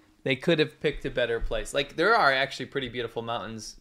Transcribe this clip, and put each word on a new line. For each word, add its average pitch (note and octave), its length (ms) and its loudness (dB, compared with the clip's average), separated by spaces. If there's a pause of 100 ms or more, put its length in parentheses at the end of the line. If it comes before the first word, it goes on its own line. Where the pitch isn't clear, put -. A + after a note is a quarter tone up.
(220)
they C3 140 0
could E3 220 2
have D3+ 220 0
picked D3 240 -2
a C#3 60 -4
better A#2 300 0
place." A2 340 -4
Like, C#3 220 -2
there F#3 200 4
are D#3 160 6
actually C3+ 340 0
pretty C3 220 -4
beautiful A#2 340 -6
mountains A2+ 580 -8